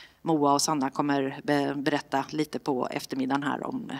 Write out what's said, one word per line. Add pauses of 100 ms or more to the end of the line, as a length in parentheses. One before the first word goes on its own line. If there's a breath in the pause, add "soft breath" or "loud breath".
(220 loud breath)
Moa
och
Sanna
kommer
be-,
berätta
lite
på
eftermiddagen
här
om